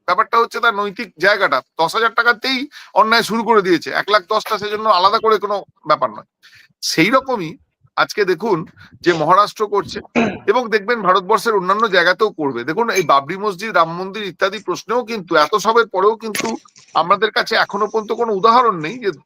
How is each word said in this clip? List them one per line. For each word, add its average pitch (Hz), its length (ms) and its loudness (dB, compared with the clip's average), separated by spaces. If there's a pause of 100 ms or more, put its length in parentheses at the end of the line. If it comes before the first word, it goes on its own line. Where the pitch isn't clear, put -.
ব্যাপারটা 185 320 0
হচ্ছে - 220 0
তার 226 140 2
নৈতিক 202 340 -6 (100)
জায়গাটা। 185 400 2 (200)
দশ 160 160 0
হাজার 220 200 0
টাকাতেই 240 440 0 (360)
অন্যায় 220 280 4
শুরু 220 220 -4
করে 220 180 4
দিয়েছে, 175 280 0
এক 156 200 -2
লাখ 208 180 2
দশটা 214 300 -2
সেজন্য 208 300 -6
আলাদা 202 300 4
করে 214 200 2
কোনো 202 180 -4 (300)
ব্যাপার 147 240 0
নয়। 107 180 -18 (520)
সেই 175 300 0
রকমই 254 400 0 (460)
আজকে 156 280 -2
দেখুন 185 340 0 (420)
যে 175 120 2
মহারাষ্ট্র 185 540 2
করছে 202 320 -4 (480)
এবং 240 220 2
দেখবেন 214 340 0
ভারতবর্ষের 196 560 2
অন্যান্য 196 320 0
জায়গাতেও 185 400 2
করবে। 131 340 -4
দেখুন, 180 260 -2
এই 185 120 0
বাবরি 143 340 0
মসজিদ, 202 340 -6
রাম 170 260 2
মন্দির 190 260 -8
ইত্যাদি 196 360 -4
প্রশ্নেও 196 460 -4
কিন্তু 220 320 -8
এত 156 180 4
সবের 226 340 2
পরেও 202 280 2
কিন্তু 226 400 -6 (380)
আমাদের 190 360 2
কাছে 226 260 -2
এখনো 202 300 0
পর্যন্ত 220 260 -4
কোনো 226 200 -2
উদাহরণ 226 480 2
নেই 170 180 -6
যে, 208 120 -4 (160)